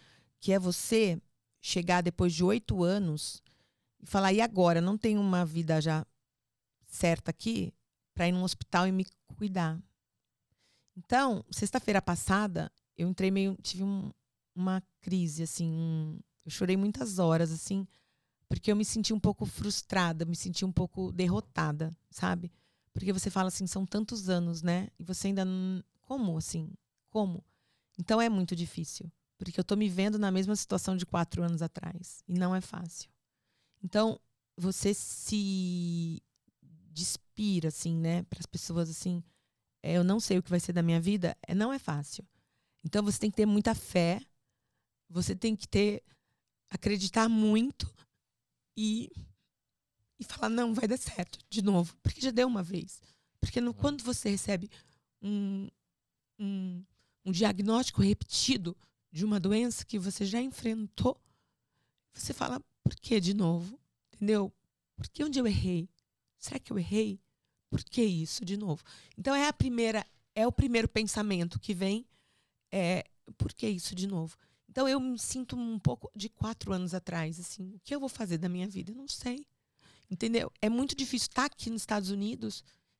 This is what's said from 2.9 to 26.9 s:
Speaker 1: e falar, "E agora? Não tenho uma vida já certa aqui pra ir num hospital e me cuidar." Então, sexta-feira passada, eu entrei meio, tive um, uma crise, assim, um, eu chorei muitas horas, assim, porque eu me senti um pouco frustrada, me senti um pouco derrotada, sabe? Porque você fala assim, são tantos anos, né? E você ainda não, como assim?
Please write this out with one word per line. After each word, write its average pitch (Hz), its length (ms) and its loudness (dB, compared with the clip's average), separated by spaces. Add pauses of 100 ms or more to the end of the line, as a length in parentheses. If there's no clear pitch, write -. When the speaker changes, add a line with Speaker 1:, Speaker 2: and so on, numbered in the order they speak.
Speaker 1:
e - 60 -20
falar, 196 260 4
"E 208 80 6
agora? 185 400 6
Não 190 160 4
tenho 214 240 4
uma 185 240 4
vida 160 360 2
já 156 260 0 (800)
certa - 460 0
aqui 202 420 -4 (400)
pra 175 140 2
ir 180 40 4
num 180 120 0
hospital 180 420 2
e 190 60 2
me 190 120 2 (320)
cuidar." 180 440 -2 (1160)
Então, 247 540 2
sexta-feira 208 520 0
passada, 180 720 0 (240)
eu 170 120 0
entrei 185 220 2
meio, 190 320 2
tive 185 220 -6
um, 196 260 -2 (440)
uma 185 280 0 (180)
crise, 170 440 -2
assim, 165 260 -2
um, 160 480 -2 (260)
eu 156 60 -12
chorei 185 260 2
muitas 202 440 0
horas, 165 320 4
assim, 190 340 -4 (600)
porque - 240 2
eu - 20 6
me 214 100 2
senti 220 300 0
um 202 60 0
pouco - 260 2
frustrada, 175 800 -2
me 170 100 -2
senti 180 300 -4
um 190 80 -2
pouco 180 400 -2
derrotada, 165 840 0 (140)
sabe? 175 400 -2 (420)
Porque 190 200 -2
você 185 180 -2
fala 185 160 2
assim, 185 180 -4
são 190 220 -2
tantos 214 420 -4
anos, 170 320 2
né? 175 280 0 (100)
E 170 60 -12
você 185 240 -4
ainda 196 160 0
não, 185 400 -2 (160)
como 226 360 -2
assim? 160 320 -4 (420)